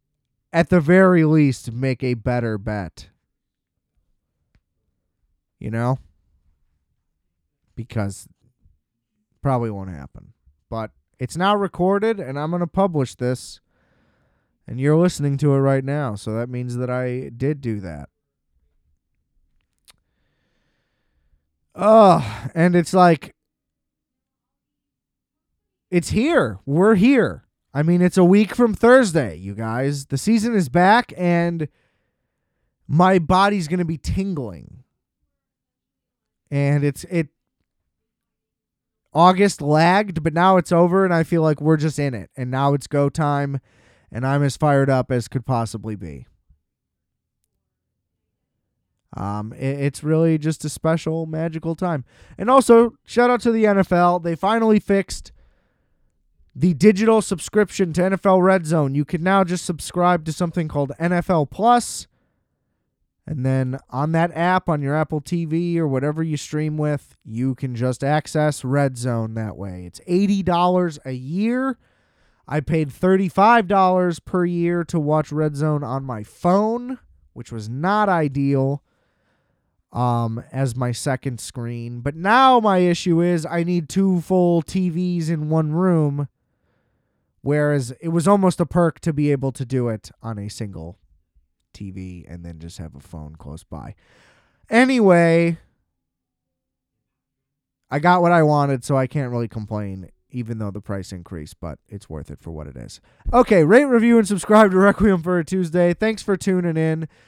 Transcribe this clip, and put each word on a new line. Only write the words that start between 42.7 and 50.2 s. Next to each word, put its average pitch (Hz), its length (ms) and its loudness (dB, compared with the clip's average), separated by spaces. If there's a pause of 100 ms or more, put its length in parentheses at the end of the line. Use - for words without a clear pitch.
it's 143 140 -4
go 143 220 0
time, 143 500 -4 (500)
and 120 160 -8
I'm 139 160 0
as 139 140 0
fired 139 340 2
up 131 220 0
as 123 160 -2
could - 180 -8
possibly 110 520 -6
be. 73 300 -16 (3000)
Um, 104 340 -8
it, 139 300 -8
it's 139 200 -6
really 160 360 2